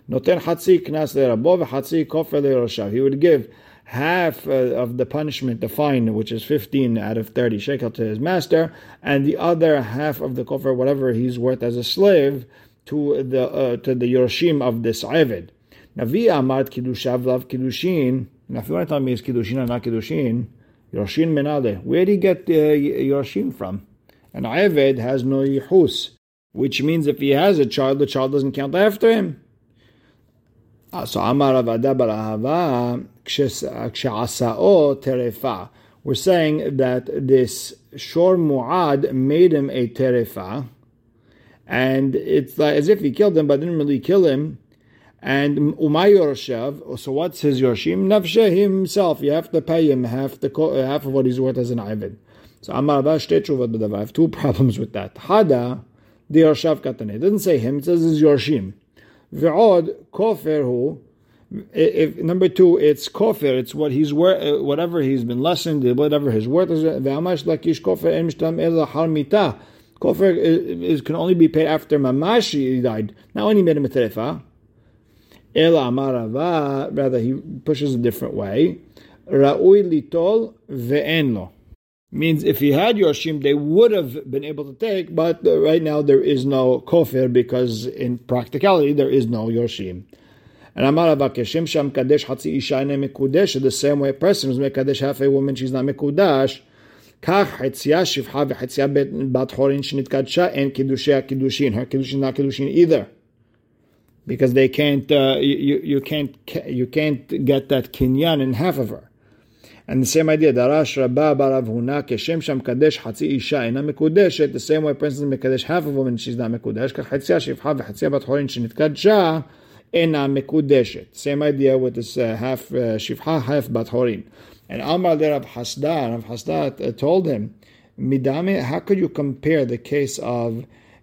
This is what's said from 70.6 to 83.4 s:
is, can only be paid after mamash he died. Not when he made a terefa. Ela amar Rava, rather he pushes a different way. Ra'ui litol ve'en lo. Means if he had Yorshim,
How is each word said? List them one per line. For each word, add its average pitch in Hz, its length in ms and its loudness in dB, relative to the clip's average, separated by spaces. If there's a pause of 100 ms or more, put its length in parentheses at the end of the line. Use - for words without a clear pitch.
is, 170 180 0
can 156 160 -4
only 175 180 2
be 165 140 6
paid 156 180 2
after 156 320 0
mamash 147 520 2
he 131 300 0
died. 110 340 -2 (200)
Not 214 120 -2
when 214 100 4
he 196 60 6
made 165 140 4
a 147 40 0
terefa. 127 640 -2 (1120)
Ela 156 340 4
amar 135 240 -2
Rava, 139 800 -2
rather 135 260 0
he 117 140 0 (320)
pushes 143 300 -2
a 120 40 -2
different 117 360 -4
way. 110 440 0 (520)
Ra'ui 180 520 6
litol 180 720 0 (160)
ve'en 143 640 0
lo. 90 180 -8 (600)
Means 156 320 0
if 151 160 2
he 143 120 4
had 208 240 2
Yorshim, 156 460 0